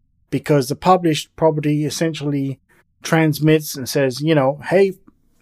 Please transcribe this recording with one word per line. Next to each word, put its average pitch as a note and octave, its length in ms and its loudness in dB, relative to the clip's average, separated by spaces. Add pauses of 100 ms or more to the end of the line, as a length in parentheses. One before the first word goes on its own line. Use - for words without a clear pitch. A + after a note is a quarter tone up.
(300)
because C3+ 380 0
the C#3 80 -4
published E3 600 0
property D3+ 480 0
essentially C#3+ 760 -4 (420)
transmits D#3 720 2
and C3 140 -8
says, C3+ 320 -2
you D#3 140 2
know, C#3+ 260 0 (100)
"Hey, F#3+ 240 2 (480)